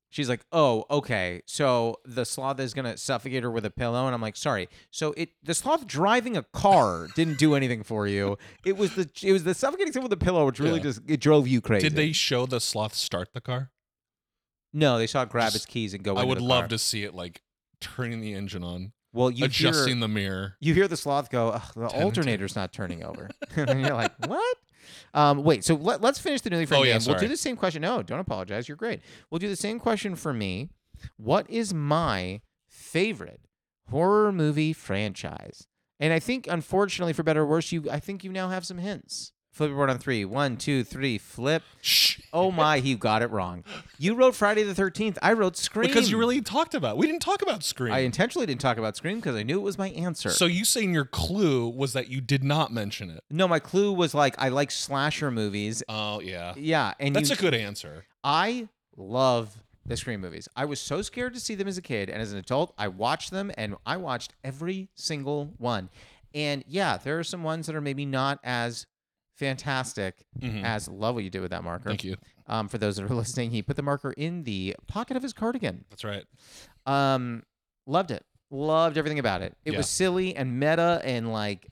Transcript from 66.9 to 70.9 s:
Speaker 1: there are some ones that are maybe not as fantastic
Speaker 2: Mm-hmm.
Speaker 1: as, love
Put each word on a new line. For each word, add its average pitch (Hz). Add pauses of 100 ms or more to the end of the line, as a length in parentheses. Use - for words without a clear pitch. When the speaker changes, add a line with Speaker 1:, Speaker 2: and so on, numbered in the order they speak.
Speaker 1:
there 139
are 170
some 175
ones 160
that 156
are 151
maybe 143
not 135
as 120 (480)
fantastic 131 (160)
Speaker 2:
Mm-hmm. 107
Speaker 1:
as, 110
love 107